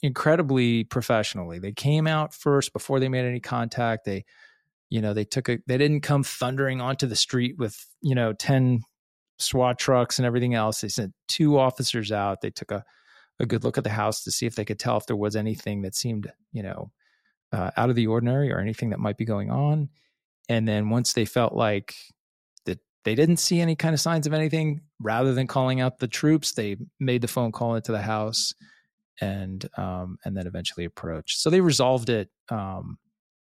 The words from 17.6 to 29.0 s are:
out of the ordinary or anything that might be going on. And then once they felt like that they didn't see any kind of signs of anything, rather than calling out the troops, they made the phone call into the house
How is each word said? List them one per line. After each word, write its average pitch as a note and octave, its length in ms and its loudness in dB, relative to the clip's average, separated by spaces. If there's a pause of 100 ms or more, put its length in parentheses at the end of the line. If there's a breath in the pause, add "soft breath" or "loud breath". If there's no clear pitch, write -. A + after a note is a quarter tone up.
out A#2+ 120 4
of A#2+ 60 2
the A#2 120 4
ordinary A#2+ 440 2
or F2 80 0
anything A2 300 -2
that G2+ 100 -2
might G#2 180 -2
be A2+ 80 -2
going G#2 260 -2
on. D3 380 2 (600)
And A2+ 180 2
then G#2+ 220 2
once A#2 240 0
they A#2 120 2
felt - 280 0
like G#2+ 420 0 (680)
that F2+ 140 -4 (260)
they A2 100 0
didn't D#3+ 220 4
see E3+ 240 0
any E3 140 2
kind E3 180 0
of C#3+ 80 0
signs D#3+ 260 0
of D3+ 60 0
anything, D#3 480 0 (180)
rather A#2 340 0
than C3 140 0
calling C3 320 0
out B2+ 200 -2
the B2+ 80 -2
troops, D3+ 440 2
they G#2 240 -2 (240)
made B2 220 2
the A#2 60 0
phone A#2+ 240 0
call A#2 240 0
into A2+ 160 -4
the G#2+ 100 0
house G#2+ 520 -2 (680 soft breath)